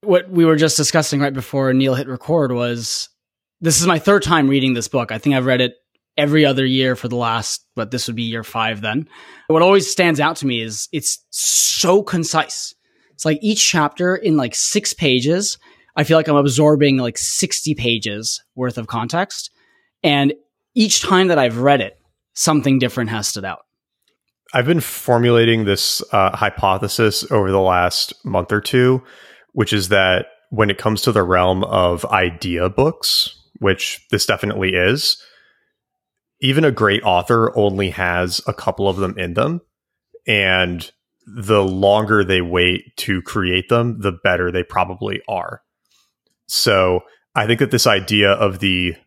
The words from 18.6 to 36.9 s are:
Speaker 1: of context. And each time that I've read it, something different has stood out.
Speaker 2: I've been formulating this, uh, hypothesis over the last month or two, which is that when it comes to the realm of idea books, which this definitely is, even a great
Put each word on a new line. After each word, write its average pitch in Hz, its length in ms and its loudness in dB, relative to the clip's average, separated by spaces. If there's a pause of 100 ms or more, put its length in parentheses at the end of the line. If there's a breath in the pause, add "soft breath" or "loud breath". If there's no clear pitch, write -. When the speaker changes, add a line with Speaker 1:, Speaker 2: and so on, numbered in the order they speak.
Speaker 1:
of 113 100 -10
context. 120 640 -6 (520)
And 143 320 2 (400)
each 220 280 2
time 190 260 2
that 165 100 4
I've 120 200 0
read 135 220 4
it, 98 180 -8 (360)
something 143 440 2
different 120 320 -2
has 107 180 -6
stood 98 160 -10
out. 92 160 -10 (920)
Speaker 2:
I've 123 140 0
been 165 140 2
formulating 117 840 2
this, - 380 -2 (100)
uh, 95 240 2
hypothesis 101 920 -2
over 101 200 0
the 98 100 2
last 90 520 0 (120)
month 90 280 -4
or 104 80 0
two, 127 420 2 (500 loud breath)
which 110 200 -2
is 98 160 -2
that 95 380 2 (240)
when 107 200 0
it 98 80 -2
comes 107 240 -2
to 117 100 2
the 104 100 2
realm 92 420 2
of 90 420 0
idea 90 600 -2
books, - 680 -2 (240)
which - 500 -4
this 104 160 -2
definitely 101 480 -2
is, 98 420 0 (1200 soft breath)
even 135 240 2
a 139 80 4
great 107 320 0